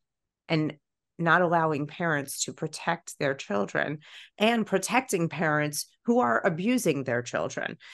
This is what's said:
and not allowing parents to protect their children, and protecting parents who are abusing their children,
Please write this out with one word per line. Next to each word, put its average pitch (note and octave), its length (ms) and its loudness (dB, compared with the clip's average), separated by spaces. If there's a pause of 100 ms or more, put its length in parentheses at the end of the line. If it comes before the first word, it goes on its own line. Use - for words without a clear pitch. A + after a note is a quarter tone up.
(480)
and D#3 280 0 (420)
not E3+ 240 4
allowing D#3+ 460 2
parents D3+ 560 -4
to - 80 -6
protect - 680 -6
their C#3+ 140 0
children, D3+ 640 -2 (380)
and A3+ 280 2
protecting F#3+ 640 0
parents D3+ 580 0 (160)
who A#3+ 160 2
are A#3 260 2
abusing F3+ 580 2
their A#2+ 180 0
children, - 560 -4 (160)